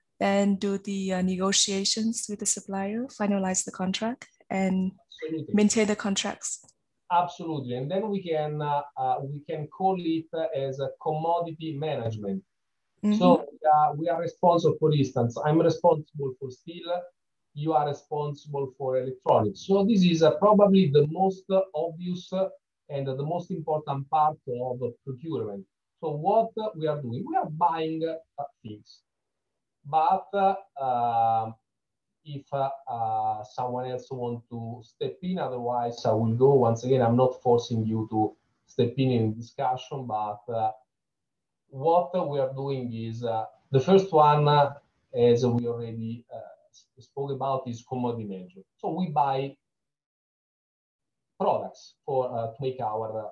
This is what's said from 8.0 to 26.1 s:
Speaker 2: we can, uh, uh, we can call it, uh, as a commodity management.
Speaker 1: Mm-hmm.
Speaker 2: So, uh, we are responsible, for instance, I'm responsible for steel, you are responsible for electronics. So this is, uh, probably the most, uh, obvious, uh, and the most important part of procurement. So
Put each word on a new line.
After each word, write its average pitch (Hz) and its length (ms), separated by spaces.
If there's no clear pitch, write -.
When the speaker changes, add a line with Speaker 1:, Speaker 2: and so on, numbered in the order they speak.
Speaker 2:
we 202 120
can, 151 400
uh, 143 220
uh, 131 280
we 143 160
can 151 180
call 190 300
it, 160 360
uh, 160 120
as 135 240
a 131 120
commodity 160 720
management. 113 680
Speaker 1:
Mm-hmm. 208 140
Speaker 2:
So, 180 300
uh, 151 240
we 165 100
are 170 140
responsible, 165 580
for 156 140
instance, 127 500
I'm 151 160
responsible 151 800
for 127 120
steel, 165 340
you 151 180
are 147 140
responsible 143 880
for 131 220
electronics. 131 680
So 196 180
this 196 200
is, 165 180
uh, 151 140
probably 196 560
the 147 160
most, 190 420
uh, 190 120
obvious, 175 580
uh, 190 180
and 139 180
the 135 180
most 175 240
important 151 600
part 156 280
of 127 180
procurement. 117 600
So 156 120